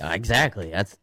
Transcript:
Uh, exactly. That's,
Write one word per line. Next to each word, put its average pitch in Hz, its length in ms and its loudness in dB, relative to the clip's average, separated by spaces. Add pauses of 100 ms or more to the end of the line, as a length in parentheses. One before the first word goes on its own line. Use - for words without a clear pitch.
Uh, 78 120 -4
exactly. 113 580 0
That's, 95 320 -2